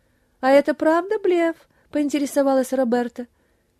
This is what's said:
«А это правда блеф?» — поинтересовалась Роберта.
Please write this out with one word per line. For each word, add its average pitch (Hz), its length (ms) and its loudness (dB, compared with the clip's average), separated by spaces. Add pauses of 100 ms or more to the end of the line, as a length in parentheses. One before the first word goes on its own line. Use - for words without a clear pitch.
(400)
«А 262 100 0
это 277 240 4
правда 349 460 0
блеф?» — 339 360 0 (360)
поинтересовалась 277 840 0
Роберта. 240 540 -2 (520)